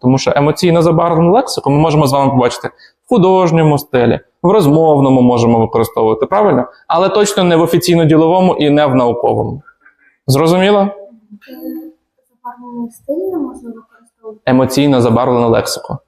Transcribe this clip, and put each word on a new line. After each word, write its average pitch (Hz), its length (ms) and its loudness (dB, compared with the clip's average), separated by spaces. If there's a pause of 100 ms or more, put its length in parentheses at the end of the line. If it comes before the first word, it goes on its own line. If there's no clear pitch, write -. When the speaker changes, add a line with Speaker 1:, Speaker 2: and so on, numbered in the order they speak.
Speaker 1:
Тому 127 160 2
що - 180 -2
емоційно 160 460 0
забарвлену 170 500 2
лексику 240 380 -2
ми 143 60 2
можемо 151 300 2
з 127 60 -2
вами 139 180 0
побачити 123 380 -2
в - 400 -20
художньому 175 680 2
стилі, 123 420 -2 (220)
в 175 80 2
розмовному 147 720 2
можемо 117 360 2
використовувати, 110 680 -2
правильно? 185 400 0 (220)
Але 185 200 0
точно 202 360 -2
не 170 120 2
в 165 60 2
офіційно-діловому 165 960 2
і 147 140 0
не 147 160 2
в 131 80 -2
науковому. 120 680 -2 (640)
Зрозуміло? 175 520 2 (1700)
Speaker 2:
Забарвлений 240 460 -14
стиль 359 420 -8
не 330 60 -6
можна 240 300 -10
використовувати? - 800 -20
Speaker 1:
Емоційно 131 540 0
забарвлену 120 480 0
лексику - 600 -4